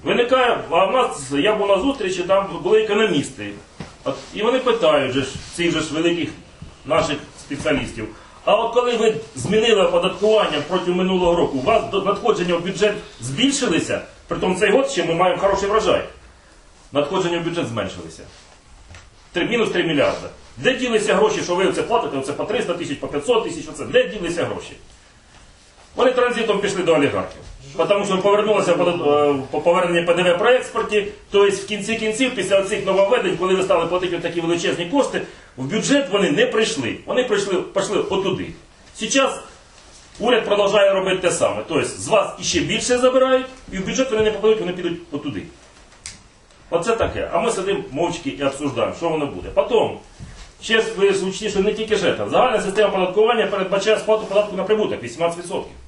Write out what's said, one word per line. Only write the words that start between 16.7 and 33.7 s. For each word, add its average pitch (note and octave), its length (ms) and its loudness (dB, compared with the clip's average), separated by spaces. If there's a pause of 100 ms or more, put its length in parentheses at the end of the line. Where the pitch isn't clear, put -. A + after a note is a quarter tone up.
Надходження E3+ 460 0
в E3+ 60 -4
бюджет E3 240 -4
зменшилися. F2 540 -8 (1120)
Три, E3 120 -2
мінус G#3+ 260 0
три F3 120 0
мільярда. D3+ 460 0 (280)
Де C#3+ 200 0
ділися A3 380 0
гроші, F#3+ 300 2
що F3 100 0
ви F#3 120 2
оце - 160 0
платите, C#3+ 360 -2
оце C#3 140 -6
по D3 120 -4
триста G#3 300 -2
тисяч, C#3 240 -6
по - 100 -8
п'ятсот A3 360 0
тисяч, - 240 -8
оце? C#3+ 160 -10
Де B3 240 2
ділися E3+ 360 -4
гроші? - 280 -8 (1200)
Вони B3+ 160 4
транзитом A#3 480 0
пішли F3+ 220 -2
до D#3+ 120 4
олігархів. A#2 460 0 (480)
Тому G3+ 160 2
що F#3+ 140 0
повернулося G3+ 560 4
подат-, D3 560 2
е, C#3+ 40 2 (160)
по D3+ 100 -2
поверненні F3 460 2
П E3+ 80 4
Д F3 80 2
В F3+ 160 4
про A3+ 120 4
експорті, G#3+ 560 0 (240)
то G3+ 160 6
есть - 180 0
в - 20 -12
кінці G#3+ 300 -4
кінців, A3 380 0
після G3 280 2
цих F#3+ 240 -2
нововведень, F#3+ 500 2
коли F#3 180 0
ви F#3+ 80 2
стали F3 240 2